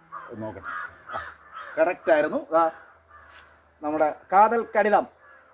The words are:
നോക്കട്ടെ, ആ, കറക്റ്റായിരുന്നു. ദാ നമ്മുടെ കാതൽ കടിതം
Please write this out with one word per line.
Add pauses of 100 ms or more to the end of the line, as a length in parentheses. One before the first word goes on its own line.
(400)
നോക്കട്ടെ, (440)
ആ, (580)
കറക്റ്റായിരുന്നു. (140)
ദാ (1200)
നമ്മുടെ (260)
കാതൽ (140)
കടിതം (500)